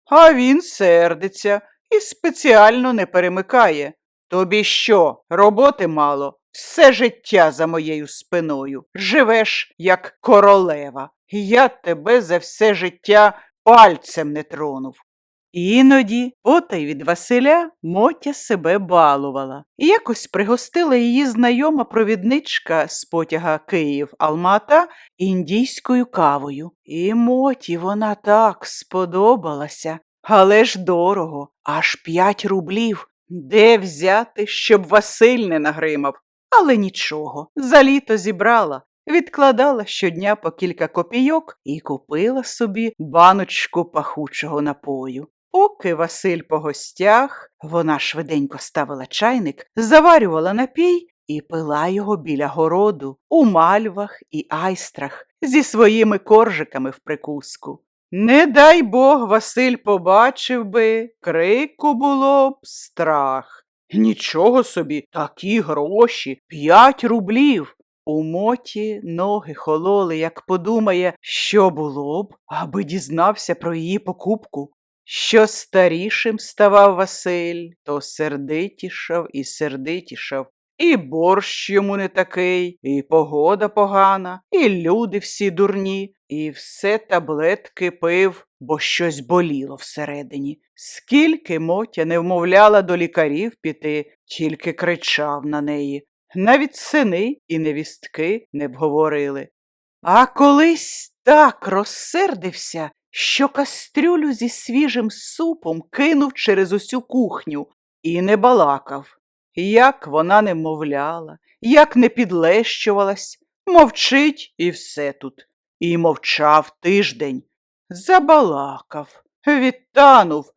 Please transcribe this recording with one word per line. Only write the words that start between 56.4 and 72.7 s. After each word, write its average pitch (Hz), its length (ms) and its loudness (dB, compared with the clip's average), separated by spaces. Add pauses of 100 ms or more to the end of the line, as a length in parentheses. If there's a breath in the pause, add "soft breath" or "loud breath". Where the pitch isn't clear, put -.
в 135 80 -20
прикуску. 147 840 -14 (280)
Не 233 360 4
дай 262 360 8
Бог, 254 460 2
Василь 226 480 0
побачив 214 880 0
би, 226 460 -2 (100)
крику 220 760 -2
було 269 560 2
б 269 120 -16
страх. 143 1040 -6 (280)
Нічого 220 680 0
собі, 151 480 -8
такі 180 480 -6
гроші, 160 880 -2
п'ять 185 560 4
рублів. 226 720 0 (280)
У 151 180 -4
Моті 208 800 -6
ноги 180 500 -6
хололи, 165 640 -2
як 165 280 -6
подумає, 185 760 -2
що - 500 0
було 147 520 -6
б, - 120 -16 (120)
аби 175 380 -8